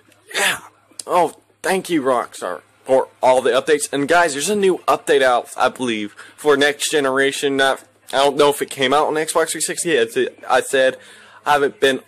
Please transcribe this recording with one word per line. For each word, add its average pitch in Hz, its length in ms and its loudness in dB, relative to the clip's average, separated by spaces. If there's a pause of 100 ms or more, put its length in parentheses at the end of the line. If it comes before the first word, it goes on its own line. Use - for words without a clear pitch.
(340)
Yeah. - 260 -4 (440)
Oh, 160 300 0 (280)
thank 180 280 -4
you, 165 100 0
Rockstar, 117 640 -4 (220)
for 131 240 2 (120)
all 127 220 4
the 120 80 0
updates. 139 420 0
And 139 140 -4
guys, 165 280 2
there's 143 140 -4
a 214 60 -2
new 190 320 2
update 139 340 0
out, 127 360 2
I - 120 0
believe, 113 440 -6 (240)
for 147 200 2
next 143 360 0
generation. 139 640 0
Not, 135 260 0 (300)
I 120 60 0
don't 139 180 2
know 147 140 4
if - 120 -4
it 131 80 -6
came 135 220 -2
out 143 160 2
on 135 60 -2
Xbox 160 360 -2
three 165 100 -8
sixty. 165 320 -4
It's, 117 240 0 (320)
I 127 120 2
said 131 380 0 (460)
I 147 100 2
haven't 143 260 -2
been 135 280 2